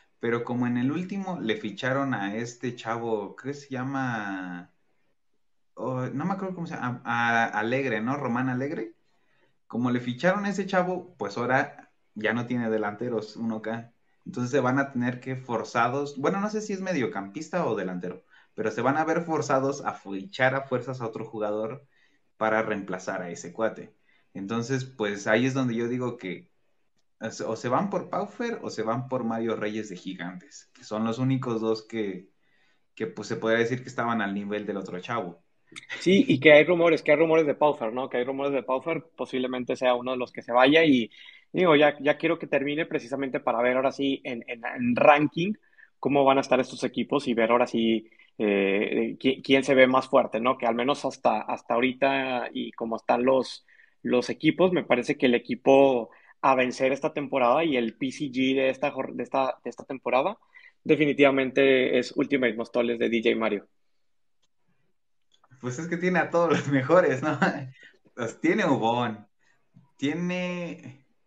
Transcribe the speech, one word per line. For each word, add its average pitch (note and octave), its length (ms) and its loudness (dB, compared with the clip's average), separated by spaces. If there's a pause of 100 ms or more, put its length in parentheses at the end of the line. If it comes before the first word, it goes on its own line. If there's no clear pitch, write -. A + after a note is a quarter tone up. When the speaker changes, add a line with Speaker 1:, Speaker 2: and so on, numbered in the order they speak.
(200)
Speaker 1:
Pero A#2 240 0
como B2 240 -2
en A#2+ 100 0
el B2+ 140 0
último F#3 500 -6
le G#2+ 160 -2
ficharon C3 560 -4
a G2+ 220 -4
este A#2+ 400 -8
chavo, A2+ 600 -4
¿qué C3+ 200 -10
se C#3+ 140 -18
llama? A2 1000 -6 (1000)
Oh, B2+ 340 -6
no C#3+ 180 -6
me F#3 80 -2
acuerdo G3 220 -8
cómo F3 120 -8
se - 80 -10
llama, B2 280 -6
a, A#2 420 2
a G#2+ 140 -4
Alegre, A#2+ 420 -2
¿no? B2+ 160 -2
Román B2+ 320 -2
Alegre. B2 440 -6 (800)
Como A#2+ 160 0
le B2 120 0
ficharon F3+ 440 0
a G3+ 60 -2
ese F#3+ 160 -4
chavo, F3+ 500 -2
pues - 180 -6
ahora - 540 -2 (240)
ya G#2+ 200 -2
no A#2+ 120 -2
tiene A#2+ 240 -2
delanteros, G#2+ 640 -4
uno A2+ 280 -6
K. A#2 280 -8 (320)
Entonces B2 280 -6
se C#3+ 80 2
van B2+ 180 2
a C#3 140 0
tener B2 280 -2
que C3 160 -10
forzados, B2 840 -2
bueno, F3 200 0
no G#3 120 -2
sé G#3 100 -4
si G#3 120 -6
es F#3+ 60 -6
mediocampista D3+ 840 -4
o A#2 100 -2
delantero, F#2 480 -6 (300)
pero G#2+ 160 -2
se A#2 140 -4
van C3+ 140 2
a D#3 60 2
ver D#3+ 200 -2
forzados C#3 600 -2
a G2+ 120 -6
fichar G2 580 -4
a C3+ 80 -2
fuerzas B2+ 400 -6
a A2+ 60 -6
otro A2 180 -10
jugador A2 600 -6 (500)
para A2 240 0
reemplazar G2 600 -6
a F2 80 -10
ese E2+ 200 -14
cuate. - 440 -6 (400)
Entonces, A#2 500 -4
pues G#2 400 -6
ahí A#2 220 4
es C3 80 -2
donde B2+ 180 0
yo A#2 140 -2
digo B2 300 -4
que F2 340 -12 (680)
o A3 120 -8
se, - 120 -10
o - 120 -4
se - 120 -6
van D3+ 220 0
por F#3 220 -6
Paufer G#3 500 -6
o A2 80 -8
se G#2+ 140 -6
van B2+ 240 -4
por B2+ 160 -4
Mario A2+ 320 -2
Reyes G#2 340 -6
de F2+ 80 -12
Gigantes, F2+ 800 -14
que - 80 -20
son G#2+ 200 -4
los A2+ 140 -2
únicos B2+ 440 -2
dos A2 200 0
que, G2 480 -8 (640)
que, A2 140 -6
pues, G#2+ 200 -10
se A2+ 100 -4
podría A2+ 200 2
decir A#2 240 0
que - 80 -14
estaban A#2 320 -2
al G2 140 -4
nivel G#2 320 -6
del G2+ 100 -4
otro F#2 220 -8
chavo. G2 420 -6 (580)
Speaker 2:
Sí, F#3+ 280 6
y D3 120 4
que D#3 140 10
hay D3 120 10
rumores, E3+ 360 4
que D3+ 100 2
hay D3 60 6
rumores D#3+ 300 4
de C3+ 80 0
Paufer, C#3 360 2
¿no? B2+ 160 -4
Que B2+ 100 -6
hay B2 80 0
rumores C3+ 280 -2
de C3 80 0
Paufer, C#3 440 -4 (120)
posiblemente B2+ 580 -4
sea B2+ 200 2
uno B2 160 -4
de B2+ 60 -4
los B2 140 -6
que A#2+ 120 -14
se - 80 -8
vaya C#3 340 6
y, B2+ 240 4 (420)
digo, E3+ 240 4
ya, D3 240 6
ya C#3+ 160 2
quiero D#3+ 220 -2
que E3 80 -10
termine D3 400 -2
precisamente C3+ 540 -6
para A#2+ 200 -2
ver B2 180 2
ahora C3 140 2
sí C3+ 320 -2
en, A#2 220 -10
en, A#2 180 -12
en A#2+ 320 -2
ranking D3+ 580 6 (460)
cómo C#3 260 2
van C3+ 120 6
a C3+ 40 2
estar C3 180 2
estos B2+ 240 -4
equipos B2+ 440 -4
y B2 60 0
ver A2+ 160 2
ahora A#2+ 160 4
sí, A2+ 420 0 (300)
eh, G2+ 840 0
qui-, C3 240 -2
quién C3+ 200 4
se C#3 100 2
ve C3 140 8
más B2+ 200 2
fuerte, A#2+ 320 2
¿no? B2+ 200 0
Que A#2+ 80 -2
al A#2 80 2
menos C3 300 -2
hasta, A#2 360 -2
hasta - 320 -6
ahorita C3 800 0
y A#2+ 200 -6
como A2+ 240 -6
están B2 260 0
los, C3 420 0 (380)
los A#2+ 260 0
equipos, D#3 440 2
me D3 100 2
parece B2 340 0
que - 80 0
el B2 80 4
equipo B2+ 800 4 (320)
a C#3 100 6
vencer B2+ 380 2
esta D3+ 220 -2
temporada C3+ 500 2
y D3+ 140 0
el A#2 180 -2
P C3+ 160 -4
C D3+ 140 -8
G C3 280 0
de C3+ 160 2
esta C3 220 -2
jor-, C3 240 -8
de B2 80 -6
esta, C3 400 -2
de A#2+ 80 -8
esta - 140 -14
temporada C3+ 520 -2 (460)
definitivamente C3+ 1120 6
es A#2+ 140 0
Ultimate B2+ 420 2
Mostoles A#2 460 0
de A#2 100 2
D A#2 140 2
J A#2 120 4
Mario. G#2+ 300 -2 (2000)
Speaker 1:
Pues B2+ 180 -8
es E3 80 -8
que E3+ 80 -6
tiene F3+ 240 0
a D3+ 100 0
todos E3+ 200 2
los C#3+ 180 0
mejores, C#3 560 4
¿no? D3+ 160 -2
<laughs> - 800 -6
Los A2+ 240 -6
tiene G3 240 2
Hubón, A#2 600 0 (680)
tiene, F3 1080 -6 (220)